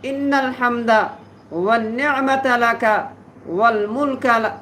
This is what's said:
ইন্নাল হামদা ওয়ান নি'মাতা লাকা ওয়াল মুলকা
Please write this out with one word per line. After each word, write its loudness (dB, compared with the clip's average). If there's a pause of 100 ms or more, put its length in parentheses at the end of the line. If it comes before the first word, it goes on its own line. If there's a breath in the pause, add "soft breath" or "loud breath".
ইন্নাল 0
হামদা 2 (420)
ওয়ান 0
নি'মাতা 0
লাকা 0 (380)
ওয়াল 2
মুলকা 0 (100)